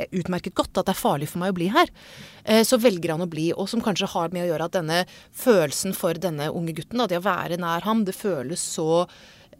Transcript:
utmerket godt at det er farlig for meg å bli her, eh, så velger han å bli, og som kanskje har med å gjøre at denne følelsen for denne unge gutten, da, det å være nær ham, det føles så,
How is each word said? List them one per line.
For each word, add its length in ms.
utmerket 400
godt 240
at 80
det 80
er 40
farlig 300
for 100
meg 120
å 60
bli 140
her, 200
eh, 180
så 160
velger 320
han 120
å 80
bli, 220
og 160
som 140
kanskje 280
har 200
med 160
å 60
gjøre 140
at 60
denne 280
følelsen 600
for 200
denne 360
unge 240
gutten, 240
da, 80
det 120
å 80
være 320
nær 240
ham, 220
det 100
føles 480
så, 460